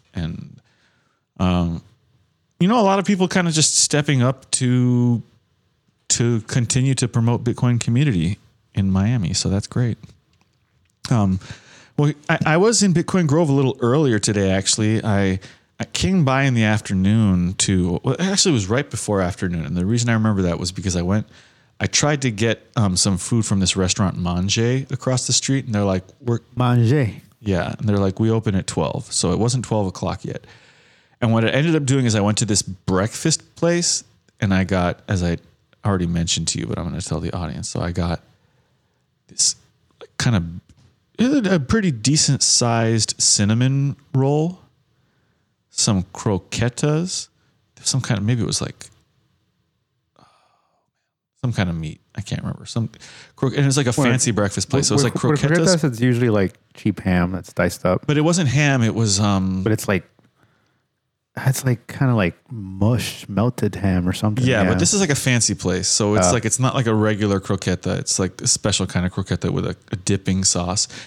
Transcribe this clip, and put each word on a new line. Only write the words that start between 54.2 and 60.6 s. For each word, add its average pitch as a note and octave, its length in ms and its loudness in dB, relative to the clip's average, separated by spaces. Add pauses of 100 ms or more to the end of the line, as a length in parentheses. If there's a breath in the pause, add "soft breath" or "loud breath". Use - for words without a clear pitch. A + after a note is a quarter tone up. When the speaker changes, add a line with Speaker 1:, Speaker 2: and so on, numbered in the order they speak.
Speaker 1:
breakfast G2 380 -2
place. C#3+ 180 0
So G#2 80 2
it's - 80 4
Speaker 2:
What, B2 120 0
Speaker 1:
like - 80 -4
Speaker 2:
what, D3+ 160 2
Speaker 1:
croquetas. D#3 180 2 (200)
Speaker 2:
croquetas, D#3 80 -2
it's A#2 160 -2
usually, B2 280 4
like, G2 260 2 (180)
cheap - 280 -2
ham F2+ 300 2
that's F2+ 220 -8
diced - 320 0
up. F2+ 220 0
Speaker 1:
But D3 100 2
it D3+ 40 2
wasn't E3 280 2
ham. C#3 340 2
It G#2+ 120 2
was, G2+ 240 0
um, F#2+ 440 0
Speaker 2:
But A2 80 2
it's, - 160 -2
like, F#2+ 180 0 (1400)